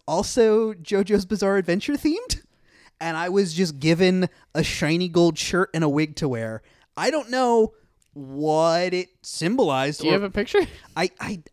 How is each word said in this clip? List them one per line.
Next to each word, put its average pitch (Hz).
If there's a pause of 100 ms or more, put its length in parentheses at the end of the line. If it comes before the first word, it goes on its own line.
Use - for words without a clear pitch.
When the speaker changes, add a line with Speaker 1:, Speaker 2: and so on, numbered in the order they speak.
Speaker 1:
also 220
JoJo's 196
Bizarre 202
Adventure 190
themed, 349 (580)
and 165
I 175
was 185
just 160
given 180 (240)
a 156
shiny 170
gold 165
shirt 185
and 160
a 151
wig 151
to 151
wear. 113 (340)
I 190
don't 285
know 240 (400)
what 156
it 180 (120)
symbolized 151
Speaker 2:
Do 139
you 165
Speaker 1:
or 190
Speaker 2:
have 202
a 202
picture? 240 (180)
<laughs> -
Speaker 1:
I, 359 (100)
I, 185